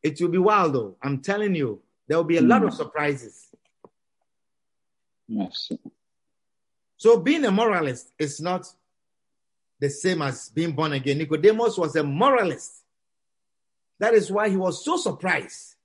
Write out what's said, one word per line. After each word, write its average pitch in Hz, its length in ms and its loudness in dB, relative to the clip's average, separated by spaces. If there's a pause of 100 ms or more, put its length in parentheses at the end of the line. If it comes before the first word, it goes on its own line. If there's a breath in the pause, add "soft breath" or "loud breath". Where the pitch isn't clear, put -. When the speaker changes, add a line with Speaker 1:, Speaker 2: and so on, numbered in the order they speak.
Speaker 1:
It 147 180 -4
will 175 100 0
be 175 80 0
wild, 185 360 4
though. 107 280 -4
I'm 139 180 -4
telling 202 340 -2
you, 127 280 -4 (240)
there 151 100 0
will 165 80 2
be 165 140 0
a - 40 4
lot 240 200 6
Speaker 2:
Mm. - 60 0
Speaker 1:
of - 60 -4
surprises. 143 720 -6 (1800)
Speaker 2:
Mercy. - 500 -8 (1200)
Speaker 1:
So 226 240 6
being 285 240 2
a 214 60 2
moralist 190 680 0
is 147 220 -4
not 180 260 -4 (1120)
the 143 120 -2
same 175 320 -2
as 131 280 -6
being 165 240 -2
born 151 200 -2
again. 139 240 -2
Nicodemus 190 600 2
was 156 180 -2
a 151 60 2
moralist. 196 800 0 (1160)
That 226 160 2
is 202 180 4
why 208 160 0
he 190 80 0
was 185 280 -2
so 330 120 0
surprised. 175 880 -6